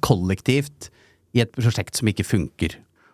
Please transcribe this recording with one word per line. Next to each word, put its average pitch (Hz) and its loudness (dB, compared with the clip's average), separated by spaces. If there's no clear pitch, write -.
kollektivt 127 0
i 120 4
et 113 -2
prosjekt 113 0
som 110 0
ikke 98 -2
funker. 82 -2